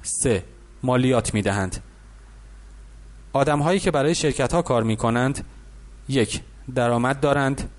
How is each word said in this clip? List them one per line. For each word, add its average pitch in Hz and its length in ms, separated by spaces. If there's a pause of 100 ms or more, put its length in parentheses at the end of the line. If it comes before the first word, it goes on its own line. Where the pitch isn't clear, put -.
سه، 110 400 (400)
مالیات 127 520
می‌دهند. 98 480 (1500)
آدم‌هایی 147 480
که 190 100
برای 147 240
شرکت‌ها 147 480
کار 120 200
می‌کنند: 117 640 (640)
یک، 131 320 (340)
درآمد 123 460
دارند. 139 580